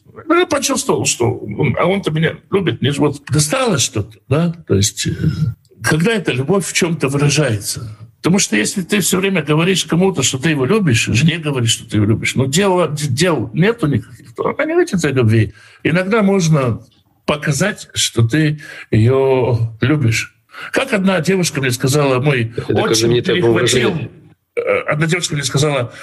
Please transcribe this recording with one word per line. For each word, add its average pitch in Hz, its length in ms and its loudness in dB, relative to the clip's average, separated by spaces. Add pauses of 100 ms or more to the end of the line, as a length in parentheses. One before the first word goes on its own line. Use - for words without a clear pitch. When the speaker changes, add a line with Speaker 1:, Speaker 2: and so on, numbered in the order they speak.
(280)
Speaker 1:
Ну, 339 100 4
я 359 80 2
почувствовал, 240 600 -2
что - 260 0
он, - 460 -2
а 160 80 2
он-то 196 240 0
меня 160 260 0 (140)
любит, 165 320 0
мне 131 100 2
же 139 80 -4
вот 147 220 0 (100)
досталось 208 480 0
что-то, - 380 -6 (100)
да? 165 240 2 (160)
То 101 60 2
есть, - 320 0
э, - 60 -2 (680)
когда 170 300 2
эта 175 200 -2
любовь 147 340 0
в - 80 -8
чем-то 160 340 0
выражается? 139 880 0 (260)
Потому 185 160 2
что - 180 -2
если 208 260 -2
ты 202 180 -2
все 180 180 0
время 190 240 0
говоришь 165 440 0
кому-то, 170 360 0
что - 140 -2
ты 127 140 -2
его 135 160 0
любишь, 170 400 2
жене 156 320 2
говоришь, 135 320 -2
что - 180 -6
ты - 80 -4
его 101 100 2
любишь, 104 280 -2
но 117 100 0
дела, 180 440 2
д-, 151 200 -6
дел 135 460 0
нету 180 320 0
никаких, - 480 -6
то - 160 -6
она 294 160 -4
не 320 120 -2
видит 339 160 0
этой 156 180 0
любви. 110 420 2 (300)
Иногда 185 380 2
можно 160 580 2 (440)
показать, 156 680 -2
что - 280 0
ты 151 380 0 (300)
ее 127 680 2 (220)
любишь. 123 560 0 (360)
Как 269 200 -2
одна 190 280 2
девушка 175 420 0
мне 131 80 0
сказала, 135 500 2
мой 127 360 0
Speaker 2:
Это - 180 -2
как - 20 0
Speaker 1:
отчим 214 180 2
Speaker 2:
знаменитое 117 420 2
Speaker 1:
перехватил, 117 540 2
Speaker 2:
выражение. - 200 -4 (460)
Speaker 1:
э, - 40 -2 (320)
одна 151 140 0
девушка 165 280 -2
мне 143 100 -4
сказала, 135 480 -2 (100)